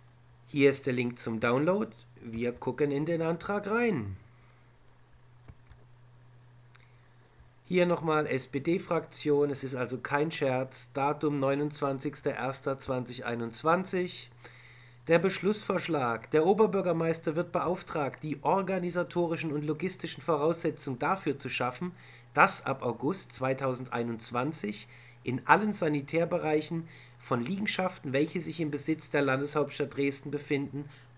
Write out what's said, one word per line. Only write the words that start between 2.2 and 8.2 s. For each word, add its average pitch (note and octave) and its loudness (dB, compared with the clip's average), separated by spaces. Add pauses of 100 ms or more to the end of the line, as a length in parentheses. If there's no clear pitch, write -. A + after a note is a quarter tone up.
Wir A#2 -4
gucken C3+ -2
in C#3+ 0
den E3 0
Antrag G3 -2
rein. E3+ 0 (3500)
Hier F3+ 4
nochmal D#3 2